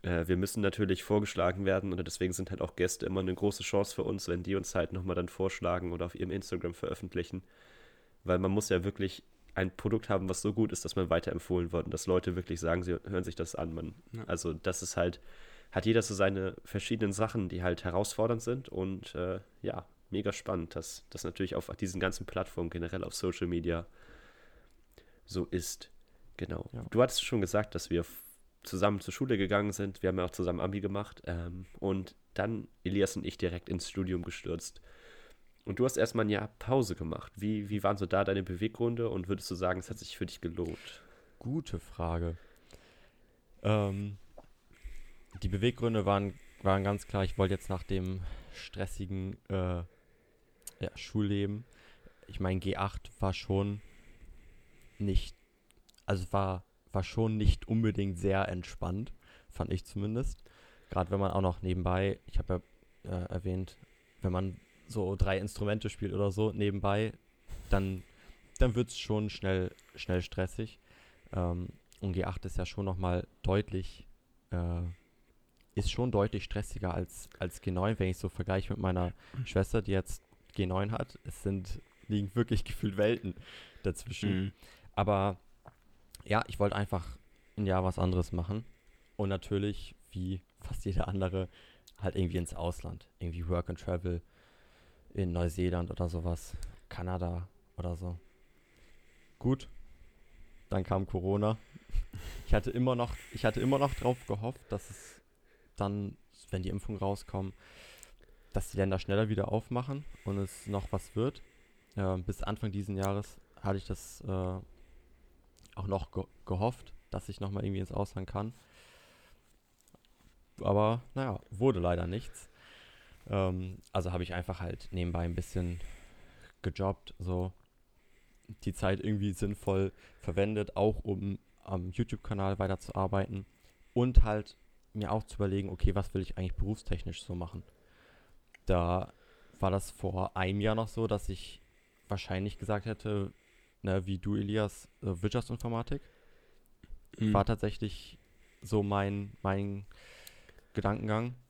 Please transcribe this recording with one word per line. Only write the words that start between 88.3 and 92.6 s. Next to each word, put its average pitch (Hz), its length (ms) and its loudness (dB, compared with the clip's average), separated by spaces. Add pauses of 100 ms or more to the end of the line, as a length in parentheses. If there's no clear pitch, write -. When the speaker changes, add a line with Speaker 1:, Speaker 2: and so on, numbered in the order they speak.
Speaker 3:
machen. 98 320 -2 (520)
Und 101 120 0
natürlich, 98 640 -2 (160)
wie 92 300 -4 (200)
fast - 260 -6
jeder - 220 2
andere, 95 400 0 (500)
halt 104 180 -2
irgendwie 90 220 2
ins 85 160 -4
Ausland. 85 520 -4 (120)